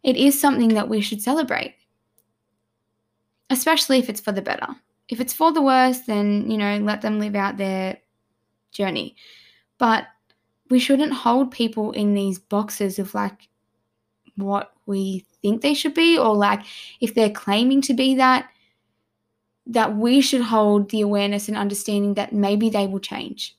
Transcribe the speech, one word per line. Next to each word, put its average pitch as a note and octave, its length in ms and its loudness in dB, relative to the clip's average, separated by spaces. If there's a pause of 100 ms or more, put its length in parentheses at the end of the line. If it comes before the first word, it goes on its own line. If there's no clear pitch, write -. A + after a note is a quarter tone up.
It C4 120 2
is C#4 240 4
something A#3+ 360 4
that G#3 120 -2
we G#3+ 140 -2
should G#3 200 -6
celebrate, C4+ 540 -4 (1700)
especially C4+ 480 2
if B3+ 120 0
it's G#3 120 -8
for G#3+ 100 -6
the F#3+ 100 -4
better. - 260 -6 (420)
If A3+ 100 -8
it's B3+ 140 -6
for E4 180 2
the D#4 100 0
worse, B3+ 400 4
then, G#3 500 -2
you A3 60 -2
know, G#3 200 -2
let G#3 240 -4
them G#3+ 180 -4
live G#3 160 -6
out G3+ 220 -4
their F#3+ 400 -6 (720)
journey. E3+ 440 -6 (600)
But A3+ 300 0 (600)
we B3+ 100 4
shouldn't C#4 340 2
hold B3+ 380 0
people A3 400 -4
in G#3 220 0
these G3 260 -2
boxes G#3 600 -4
of, G3 140 -8
like, G3+ 360 -8 (840)
what G3 380 -4 (120)
we F#3+ 400 -4 (160)
think A3 200 0
they D4 120 2
should C#4+ 200 -2
be, E4 240 4
or, G#3+ 180 4
like, G3+ 260 2 (400)
if A3 120 -4
they're A3 160 4
claiming A#3+ 520 0
to C#4 120 0
be C4 220 2
that, C4 340 2 (1160)
that A3 320 0
we A#3+ 240 4
should C4 200 2
hold G#3 480 2
the A3 120 -2
awareness G3+ 460 0
and G#3+ 100 -4
understanding G3+ 560 -2
that G3+ 200 -4
maybe G#3 360 2
they G3+ 180 0
will F#3+ 120 -4
change. - 600 -12